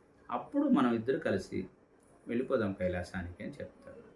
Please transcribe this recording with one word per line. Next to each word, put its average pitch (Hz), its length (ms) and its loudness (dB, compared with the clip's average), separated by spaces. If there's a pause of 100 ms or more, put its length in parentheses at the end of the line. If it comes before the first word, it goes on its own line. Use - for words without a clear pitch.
(320)
అప్పుడు 285 360 0
మనం 127 280 6
ఇద్దరు 113 220 0
కలిసి 98 500 -2 (600)
వెళ్ళిపోదాం 117 460 0
కైలాసానికి" 90 720 -4
అని - 80 -8
చెప్తాడు. - 300 -12 (340)